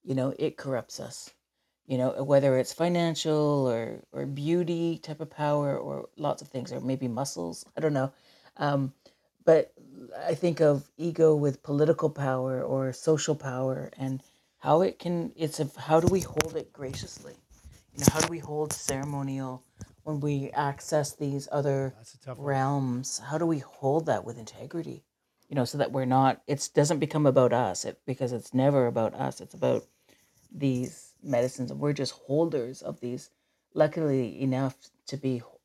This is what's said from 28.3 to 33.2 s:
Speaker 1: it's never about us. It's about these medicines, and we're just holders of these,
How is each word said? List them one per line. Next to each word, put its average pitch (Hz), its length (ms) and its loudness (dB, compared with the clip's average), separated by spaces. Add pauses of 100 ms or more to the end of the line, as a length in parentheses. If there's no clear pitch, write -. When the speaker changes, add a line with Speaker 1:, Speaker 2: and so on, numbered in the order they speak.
Speaker 1:
it's 117 200 -8
never 131 340 6
about 117 280 0
us. 135 260 -6
It's - 140 -18
about 123 320 0 (680)
these 127 600 -4 (100)
medicines, 127 480 0
and 139 80 -8
we're 147 140 0
just 143 200 -4
holders 139 680 -2
of - 180 -10
these, 123 300 -8 (440)